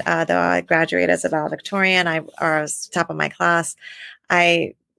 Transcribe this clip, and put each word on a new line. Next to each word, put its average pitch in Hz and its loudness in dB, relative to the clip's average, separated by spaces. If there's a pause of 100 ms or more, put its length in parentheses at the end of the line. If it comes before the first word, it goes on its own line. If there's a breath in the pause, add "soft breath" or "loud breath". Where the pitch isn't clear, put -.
uh, 165 0
though 175 2
I 175 2
graduated 165 0
as 180 2
a 175 0
valedictorian, 175 0
I, 160 -2
or 156 -2
I - -2
was - -8
top 170 0
of 160 -6
my 156 -2
class. 170 0 (540 loud breath)
I 170 2 (240)